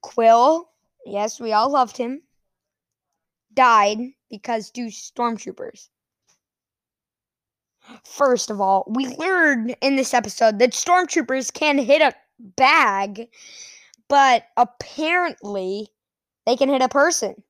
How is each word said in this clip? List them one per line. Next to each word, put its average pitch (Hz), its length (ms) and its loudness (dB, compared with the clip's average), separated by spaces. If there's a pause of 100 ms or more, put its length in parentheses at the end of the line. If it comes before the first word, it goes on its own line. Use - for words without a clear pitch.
Quill, 240 680 2 (360)
yes, 202 340 -6
we 226 140 -6
all 220 160 2
loved 262 260 0
him, 254 280 -8 (1300)
died 220 460 4 (300)
because 220 420 -8
two 240 160 -10
stormtroopers. - 1000 -10 (2250)
First - 460 0
of 202 100 -10
all, 196 280 0
we 254 200 -4
learned 302 720 -2
in 277 160 0
this 269 180 -2
episode 220 460 0
that 247 120 4
stormtroopers 320 840 -2
can 294 240 0
hit 277 240 2
a 269 120 2 (260)
bag, 220 880 0 (800)
but 269 340 4 (140)
apparently 220 1300 -4 (580)
they 240 120 2
can 269 120 2
hit 262 120 2
a 247 80 2
person. 277 600 0